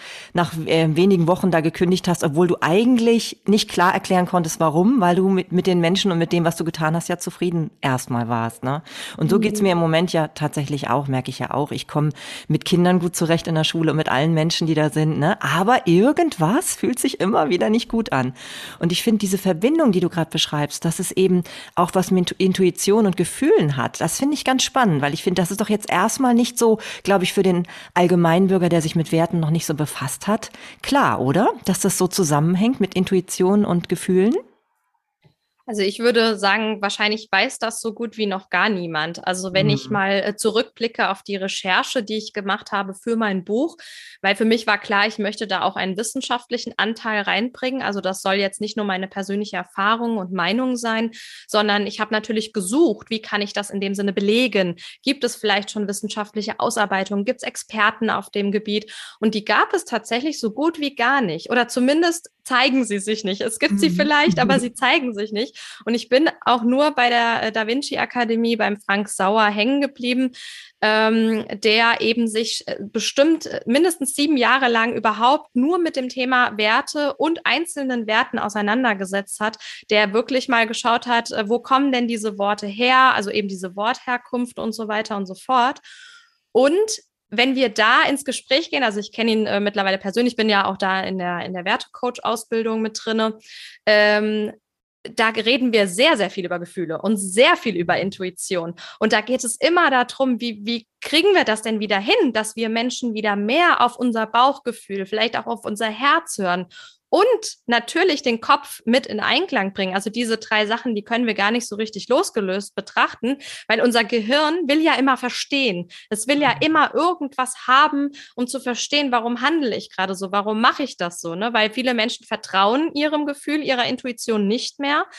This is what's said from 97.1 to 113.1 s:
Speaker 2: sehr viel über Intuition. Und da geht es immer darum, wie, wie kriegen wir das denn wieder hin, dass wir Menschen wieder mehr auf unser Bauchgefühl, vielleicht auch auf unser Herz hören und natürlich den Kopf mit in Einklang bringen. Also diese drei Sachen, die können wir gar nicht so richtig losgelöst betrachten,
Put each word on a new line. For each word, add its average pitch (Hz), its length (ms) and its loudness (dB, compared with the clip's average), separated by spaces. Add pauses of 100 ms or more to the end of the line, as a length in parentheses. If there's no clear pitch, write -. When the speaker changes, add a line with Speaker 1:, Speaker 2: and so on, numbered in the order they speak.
Speaker 2:
sehr 208 400 4
viel 220 200 -4
über 170 220 0
Intuition. 180 760 -6 (240)
Und 220 140 2
da 214 80 4
geht 247 240 -4
es 226 120 -6
immer 330 340 4
darum, 254 500 0
wie, 226 240 -8
wie 226 240 -6 (120)
kriegen 320 340 2
wir 302 100 4
das 214 180 -2
denn 220 160 -4
wieder 202 220 0
hin, 302 320 2
dass 214 240 -4
wir 226 120 -2
Menschen 233 460 -4
wieder 208 220 0
mehr 262 480 2
auf 240 120 -2
unser 226 300 -2
Bauchgefühl, 233 800 -2
vielleicht 226 300 -2
auch 226 100 -4
auf 233 180 -8
unser 220 220 -4
Herz 262 520 -2
hören 180 280 -2 (420)
und 440 480 2 (100)
natürlich 294 560 0
den 226 180 0
Kopf - 440 -2
mit 247 220 2
in 208 140 -6
Einklang 226 520 0
bringen. 190 220 -4
Also 202 160 -2
diese 226 280 -2
drei 214 280 0
Sachen, 226 280 -4
die 208 100 -6
können 233 220 -2
wir 220 80 -2
gar 202 180 2
nicht 240 160 -4
so 208 80 -10
richtig 214 320 -8
losgelöst 208 640 -2
betrachten, 254 640 -2 (300)